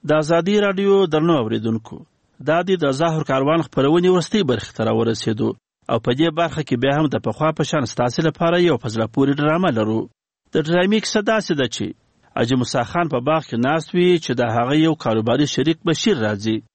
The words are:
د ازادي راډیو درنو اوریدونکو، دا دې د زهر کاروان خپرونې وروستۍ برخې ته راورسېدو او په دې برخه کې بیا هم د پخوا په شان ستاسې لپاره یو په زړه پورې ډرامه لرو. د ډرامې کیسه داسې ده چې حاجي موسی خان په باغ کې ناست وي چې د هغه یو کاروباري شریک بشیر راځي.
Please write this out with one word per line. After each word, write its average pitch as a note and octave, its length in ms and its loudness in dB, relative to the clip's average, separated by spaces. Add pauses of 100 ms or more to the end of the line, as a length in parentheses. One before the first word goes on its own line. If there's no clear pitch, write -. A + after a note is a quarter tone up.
د D3 40 2
ازادي E3+ 480 0
راډیو G3 520 2
درنو D#3+ 240 2
اوریدونکو، A2+ 600 -4 (520)
دا D#3+ 140 2
دې F3+ 200 0
د C#3 100 2
زهر D#3+ 380 0
کاروان C#3 320 2
خپرونې F3 460 2
وروستۍ F#3 420 2
برخې A2 260 -2
ته A#2 80 -2
راورسېدو A2 640 0 (440)
او A#2+ 140 2
په B2+ 120 0
دې E3 100 2 (120)
برخه D#3+ 220 -2
کې B2+ 200 -2
بیا C#3 160 2
هم D#3+ 140 2
د C3 40 -2 (100)
پخوا D#3 320 -2
په D#3 120 0
شان D3 220 0
ستاسې B2 360 -2
لپاره E3+ 320 0
یو E3+ 220 2
په B2 60 -6
زړه A2 260 -2
پورې C#3 260 2
ډرامه D#3+ 380 2
لرو. A2 220 0 (520)
د - 40 -2 (100)
ډرامې F3+ 380 2
کیسه - 160 -2
داسې G#3+ 400 -2
ده C3 140 0
چې G2+ 120 -6 (500)
حاجي B2 240 0
موسی B2 300 -2
خان F3 240 0
په B2 40 0 (100)
باغ D#3 200 0
کې A#2+ 80 -6 (100)
ناست D#3 280 -2
وي F3+ 300 4
چې C3 160 -4
د - 20 4 (140)
هغه B2 200 0
یو D#3+ 180 4 (100)
کاروباري A#2 420 2
شریک D#3 400 -2
بشیر E3+ 380 0
راځي. G#2+ 320 -2 (180)